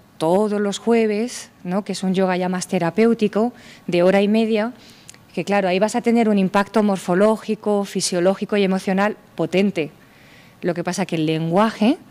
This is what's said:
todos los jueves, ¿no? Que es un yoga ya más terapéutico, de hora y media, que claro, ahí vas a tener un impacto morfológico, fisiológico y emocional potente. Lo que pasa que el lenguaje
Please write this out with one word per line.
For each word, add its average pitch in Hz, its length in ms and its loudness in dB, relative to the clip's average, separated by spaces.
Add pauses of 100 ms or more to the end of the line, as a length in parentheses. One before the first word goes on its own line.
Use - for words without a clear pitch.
(220)
todos 202 400 2
los 202 160 -4
jueves, 226 720 -2 (140)
¿no? 185 200 -4
Que 196 100 -8
es - 100 -6
un 190 100 0
yoga 185 240 0
ya 180 100 -2
más 180 200 -4
terapéutico, 214 840 0 (340)
de 175 160 2
hora 196 180 4
y 202 60 2
media, 220 440 0 (600)
que 185 100 -4
claro, 196 240 0
ahí 185 120 0
vas 214 160 0
a 240 60 -2
tener 233 280 2
un 202 80 2
impacto 202 460 2
morfológico, 202 1040 0
fisiológico 190 680 -2
y 202 80 2
emocional 190 540 0 (160)
potente. 175 560 -2 (720)
Lo 170 140 -4
que 170 80 -6
pasa 175 240 -4
que 170 80 -4
el 156 100 0
lenguaje 180 720 0 (140)